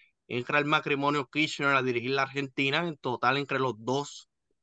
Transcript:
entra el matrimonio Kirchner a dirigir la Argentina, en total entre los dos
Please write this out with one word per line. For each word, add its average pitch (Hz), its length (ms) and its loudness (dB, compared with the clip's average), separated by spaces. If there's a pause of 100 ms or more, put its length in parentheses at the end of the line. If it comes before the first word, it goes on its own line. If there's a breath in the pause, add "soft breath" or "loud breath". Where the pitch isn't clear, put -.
(280 soft breath)
entra 123 320 0
el 147 60 2
matrimonio 147 640 0
Kirchner 147 400 0
a 135 120 4
dirigir 123 300 0
la 135 120 2
Argentina, 139 600 -2
en 160 120 -6
total 123 400 0
entre 139 200 -2
los 131 200 0
dos 127 500 -4 (360)